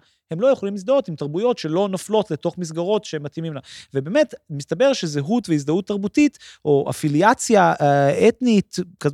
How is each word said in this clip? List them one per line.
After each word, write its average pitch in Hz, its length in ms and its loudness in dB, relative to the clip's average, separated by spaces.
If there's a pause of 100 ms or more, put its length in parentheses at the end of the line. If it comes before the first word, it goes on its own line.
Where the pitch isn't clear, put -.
(300)
הם 165 100 -8
לא 233 60 0
יכולים 202 280 0
להזדהות 208 340 -2
עם 160 80 -8
תרבויות 180 420 -2
שלא 170 300 -2
נופלות 196 420 -2
לתוך - 280 -4
מסגרות 175 460 -4
שהם 151 180 -8
מתאימים 160 320 -8
לה. 139 60 -12 (340)
ובאמת, 175 400 0 (160)
מסתבר 165 420 0
שזהות 170 560 -2
והזדהות 156 380 0
תרבותית, 208 520 0 (260)
או 143 260 4
אפיליאציה, 170 920 2
אה, 143 480 4
אתנית, 226 480 2 (240)
כ-, - 140 -4